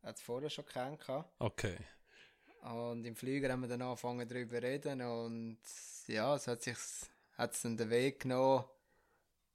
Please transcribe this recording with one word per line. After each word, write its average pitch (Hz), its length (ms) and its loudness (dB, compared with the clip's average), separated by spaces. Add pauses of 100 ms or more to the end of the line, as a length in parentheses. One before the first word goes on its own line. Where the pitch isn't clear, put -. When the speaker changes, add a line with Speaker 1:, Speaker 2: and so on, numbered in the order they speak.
Speaker 1:
hat's - 180 -8
vorher 131 280 -2
schon 147 160 -6
gekannt 135 340 -4
gehabt. 143 400 -4
Speaker 2:
Okay. 104 380 0 (840)
Speaker 1:
Und 117 440 -4
im 117 100 -8
Flüger 135 360 0
haben 127 100 0
wir 123 80 -2
dann 123 120 -2
angefangen, 123 460 -2
darüber 120 320 -2
zu 117 40 0
reden 135 380 0
und 117 560 -4 (500)
ja, 120 280 4
es 135 120 -2
hat 120 140 0
sich, 120 160 -2 (580)
hat's - 280 0
dann 117 120 0
den 110 140 2
Weg 127 300 4
genommen, 131 460 6 (880)